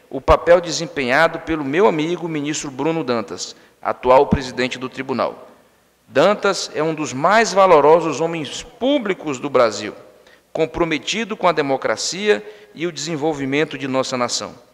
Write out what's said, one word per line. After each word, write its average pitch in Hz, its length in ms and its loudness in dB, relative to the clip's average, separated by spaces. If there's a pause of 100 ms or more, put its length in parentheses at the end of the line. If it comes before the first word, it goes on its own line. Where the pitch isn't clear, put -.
o 135 120 -8
papel 165 400 4
desempenhado 160 760 0
pelo 156 260 -4
meu 160 220 2
amigo 170 400 -2
ministro 151 440 -6
Bruno 151 320 -2
Dantas, 113 520 -6 (260)
atual 127 460 4
presidente 127 500 -2
do 127 100 -8
tribunal. 123 640 -6 (580)
Dantas 190 680 2
é - 80 -4
um 160 120 -2
dos 147 180 -6
mais 180 400 2
valorosos 160 680 6
homens 165 420 -6
públicos 226 760 -4
do 151 100 -8
Brasil, 107 440 0 (600)
comprometido 165 840 -4
com - 120 -2
a 175 40 4
democracia 156 960 -2 (280)
e 151 140 -6
o 175 40 -6
desenvolvimento 147 880 -4
de 135 100 -8
nossa 131 280 -4
nação. 113 400 -6 (180)